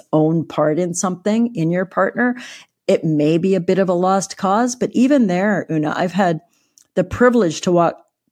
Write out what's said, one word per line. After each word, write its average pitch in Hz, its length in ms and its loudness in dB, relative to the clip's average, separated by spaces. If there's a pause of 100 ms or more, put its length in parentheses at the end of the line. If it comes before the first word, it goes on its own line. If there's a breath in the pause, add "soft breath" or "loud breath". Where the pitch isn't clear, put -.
(120)
own 156 320 2
part 151 340 -2
in 175 160 -4
something 208 600 -2
in 160 120 -2
your 180 160 -2
partner, 233 520 -2 (500 loud breath)
it 190 180 2
may 156 340 2
be 190 180 0
a 180 40 -2
bit 185 200 0
of 185 80 0
a 185 60 0
lost 185 420 0
cause. 226 400 0
But 208 160 -4
even 254 340 4
there, 180 420 0
Una, 156 280 -2
I've 170 160 -2
had 175 280 0 (540 soft breath)
the 185 80 2
privilege 226 600 2
to 185 100 0
wa-, 170 200 2 (400)